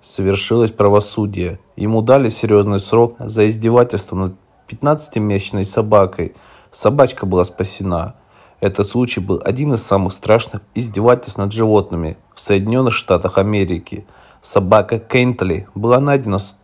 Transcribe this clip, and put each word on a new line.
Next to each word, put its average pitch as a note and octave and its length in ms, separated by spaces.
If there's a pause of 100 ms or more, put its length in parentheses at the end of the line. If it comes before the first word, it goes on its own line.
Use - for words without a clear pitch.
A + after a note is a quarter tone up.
Совершилось G#2+ 680
правосудие. G2+ 880 (180)
Ему A2 260
дали B2+ 260
серьезный G#2 500
срок A#2 400
за G#2+ 300
издевательство A2+ 680
над F#2 180 (340)
пятнадцатимесячной G#2+ 960
собакой. G2 720 (360)
Собачка B2+ 560
была F#2 180
спасена. F2+ 680 (460)
Этот G2 280
случай A#2+ 320
был F#2 240
один C#3 300
из A2 80
самых F#2+ 300
страшных - 500 (120)
издевательств A2+ 640
над G2+ 140
животными G2+ 640 (180)
в - 60
Соединенных A2 540
Штатах - 440
Америки. G2 680 (340)
Собака G#2 580
Кентли G#2+ 760
была A#2 240
найдена C3+ 400
с - 260